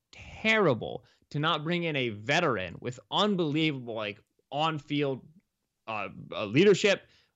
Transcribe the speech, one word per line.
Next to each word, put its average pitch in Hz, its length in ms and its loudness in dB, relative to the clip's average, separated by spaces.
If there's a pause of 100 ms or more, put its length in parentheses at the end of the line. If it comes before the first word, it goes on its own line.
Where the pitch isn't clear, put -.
(120)
terrible, 165 960 0 (240)
to - 80 -6
not 156 260 0
bring 170 200 -2
in 160 120 -2
a 127 140 0
veteran 110 680 -2
with 127 200 -8 (120)
unbelievable, 156 840 0
like, 104 260 -6 (320)
on-field, 143 720 -2 (680)
uh, 107 200 -6 (280)
uh, 104 100 -4
leadership, 185 580 6 (320)